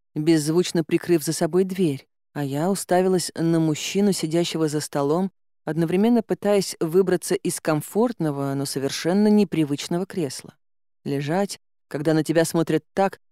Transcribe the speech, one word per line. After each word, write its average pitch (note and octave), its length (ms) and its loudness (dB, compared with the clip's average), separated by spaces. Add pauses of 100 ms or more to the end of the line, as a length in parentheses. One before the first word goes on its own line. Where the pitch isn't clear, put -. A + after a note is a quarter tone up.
(160)
беззвучно D#3+ 680 2
прикрыв E3+ 400 0
за D#3+ 100 -2
собой F3+ 300 0
дверь, F3+ 440 -2 (260)
а D3 100 -4
я C#3+ 260 -2
уставилась F#3 640 2
на E3 240 2
мужчину, D#3+ 520 0
сидящего E3 560 0
за D3+ 140 -4
столом, D3+ 500 -2 (320)
одновременно F3+ 580 2
пытаясь G3+ 580 0
выбраться F3 560 0
из - 260 -4
комфортного, D3+ 920 -2
но C#3 120 -4
совершенно D#3+ 640 0
непривычного F3 800 0
кресла. - 500 -8 (480)
Лежать, D3 560 -2 (280)
когда D3+ 260 0
на D#3 100 2
тебя D#3+ 220 2
смотрят D#3+ 380 0 (100)
так, F#3+ 260 0 (120)